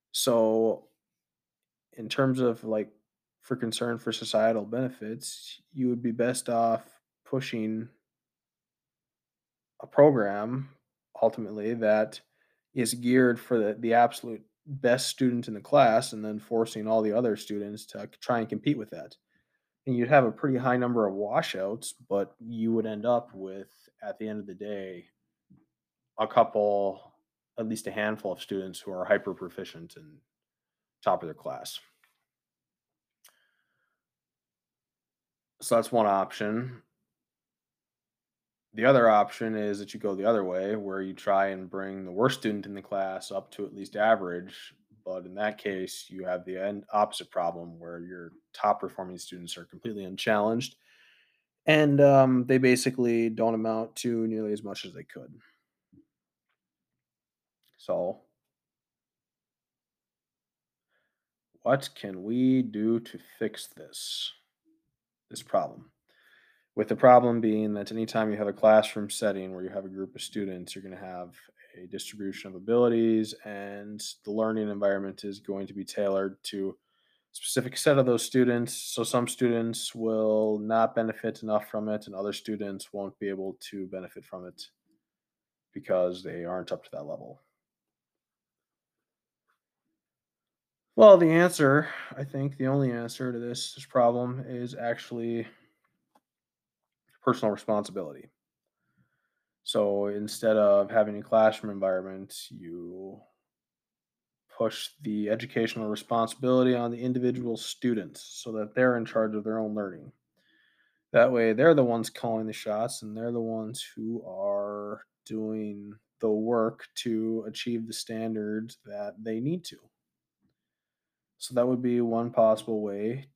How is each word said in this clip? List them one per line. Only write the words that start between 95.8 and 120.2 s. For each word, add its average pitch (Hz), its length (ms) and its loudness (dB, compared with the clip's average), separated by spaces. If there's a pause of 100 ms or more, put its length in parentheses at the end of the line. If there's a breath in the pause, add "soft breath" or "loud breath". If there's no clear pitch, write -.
personal 120 300 2
responsibility. 95 720 -6 (1400)
So 101 440 0
instead 104 480 -2
of 101 340 6
having 107 280 2
a 104 40 -8
classroom 110 520 2
environment, 95 600 -4 (160)
you 175 720 -14 (1400)
push - 340 -4 (100)
the 104 280 -4
educational 113 600 -2
responsibility 127 840 2
on 120 160 -2
the 120 120 -8
individual 123 560 -2
students 110 640 -4
so - 320 -14
that 107 200 -8
they're 127 220 4
in 117 80 -2
charge 110 320 -2
of 104 80 -4
their 110 160 -4
own 107 160 -4
learning. 92 380 -8 (1000)
That 123 180 8
way, 117 220 4
they're 147 240 6
the 139 80 6
ones 117 260 0
calling 110 380 -4
the 107 60 -8
shots, 110 480 -4
and 107 140 -12
they're 117 180 -4
the 120 80 -2
ones 113 520 -6
who 113 320 -8
are 101 760 -4 (240)
doing 107 640 -8 (300)
the 110 100 2
work 110 560 0 (120)
to 113 460 -2
achieve 113 420 -6
the 113 60 -12
standards 113 920 -6
that 104 360 -10
they 113 200 -4
need 165 240 -4
to. - 120 -14 (1600)